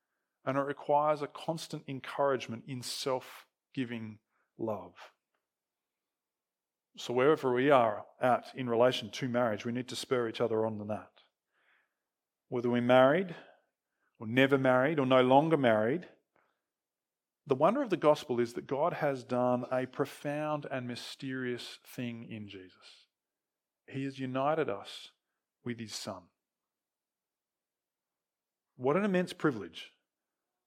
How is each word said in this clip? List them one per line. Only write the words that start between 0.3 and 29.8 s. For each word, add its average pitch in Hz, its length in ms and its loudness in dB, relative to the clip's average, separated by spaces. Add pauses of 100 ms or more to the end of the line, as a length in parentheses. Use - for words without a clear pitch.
and 135 120 -2
it 139 40 2
requires 147 600 0
a 139 60 -4
constant - 600 -8
encouragement 131 800 -2
in 127 140 -10
self-giving 120 1400 -8 (400)
love. 95 380 -6 (2000)
So - 160 -8
wherever 135 400 4
we 127 160 4
are 113 340 4 (180)
at 123 240 4 (100)
in 131 140 -4
relation 117 420 4
to - 180 -6
marriage, 117 360 -2
we 120 60 -4
need 123 180 -6
to 117 60 -10
spur 123 320 -2
each 113 140 -6
other 110 240 2
on 110 120 -4
than 104 100 -8
that. 104 240 -8 (1400)
Whether 123 200 -2
we're 120 120 2
married, 131 520 6 (840)
or 113 80 -10
never 135 300 4
married, 135 420 2
or 131 60 2
no 127 160 8
longer 139 360 6
married, 120 500 2 (1400)
the 143 100 0
wonder 185 260 2
of 254 80 -6
the 180 80 0
gospel 143 440 2
is 117 120 -2
that - 140 -10
God 151 260 -2
has 139 300 -4
done 123 480 0
a 127 140 -2
profound 147 840 -6
and 127 160 -8
mysterious 123 1000 -8
thing 120 440 -10
in 107 200 -12
Jesus. - 560 -20 (800)
He 135 180 -8
has 131 160 -8
united 135 500 -2
us - 420 -10 (520)
with 120 160 -8
his 110 140 -12
Son. 95 300 -10 (2500)
What 135 220 0
an 202 80 0
immense 185 260 0
privilege 104 640 -4 (720)